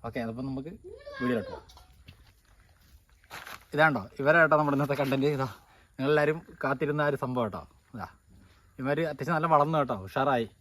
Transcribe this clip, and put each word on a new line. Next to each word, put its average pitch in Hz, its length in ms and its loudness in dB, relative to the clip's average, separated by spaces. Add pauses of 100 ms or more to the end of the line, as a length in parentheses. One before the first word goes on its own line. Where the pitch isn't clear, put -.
ഓക്കെ, 117 120 -8 (120)
അപ്പോൾ 120 200 -8
നമുക്ക് 135 220 -8 (480)
വീഡിയോയിലോട്ട് - 320 -2
പോകാം. - 160 -18 (2000)
ഇതാണ്ടോ 143 280 4 (200)
ഇവരാട്ടോ 156 400 6
നമ്മുടെ 143 180 2
ഇന്നത്തെ 143 240 0
കണ്ടന്റ്. 135 340 2
ഇതാ 131 140 -4 (460)
നിങ്ങളെല്ലാവരും 151 420 2 (240)
കാത്തിരുന്ന 143 420 0
ആ 147 60 2
ഒരു 135 140 -4
സംഭവം 127 200 0
കേട്ടോ. 90 160 -8 (320)
ഇതാ 98 160 -10 (720)
ഇവര് 147 300 0
അത്യാവശ്യം 147 260 -2
നല്ല 165 100 0 (100)
വളർന്നു 151 240 2
കേട്ടോ, 127 140 -2 (120)
ഉഷാറായി. 131 420 0 (100)